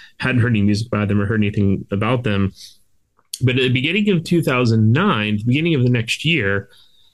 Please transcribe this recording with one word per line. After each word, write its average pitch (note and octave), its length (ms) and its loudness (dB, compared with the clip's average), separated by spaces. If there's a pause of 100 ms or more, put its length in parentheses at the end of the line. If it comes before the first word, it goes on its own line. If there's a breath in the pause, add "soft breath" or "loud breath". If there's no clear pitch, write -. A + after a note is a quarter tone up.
(180 loud breath)
hadn't B2+ 220 0
heard A#2+ 120 2
any G#2 100 2
music G#2 280 0
by G#2 140 -2
them G2+ 160 0
or G2+ 60 -2
heard A2 160 0
anything G2+ 480 0
about A2 340 -2
them. G2 300 -2 (880 loud breath)
But B2+ 140 2
at C3 60 0
the B2+ 100 0
beginning E3+ 380 0
of E3 140 0
two E3+ 180 0
thousand A2+ 500 2
nine, A#2 440 0
the G#2 80 -6
beginning D#3 300 0
of B2+ 80 2
the B2 80 2
next A2+ 340 -2
year, G2+ 460 -2 (440 soft breath)